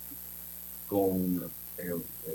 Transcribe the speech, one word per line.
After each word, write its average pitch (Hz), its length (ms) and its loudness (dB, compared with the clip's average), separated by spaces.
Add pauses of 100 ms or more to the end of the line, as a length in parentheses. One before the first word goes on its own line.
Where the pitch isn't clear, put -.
(880)
con, 92 640 4 (280)
eh, 87 140 -2 (420)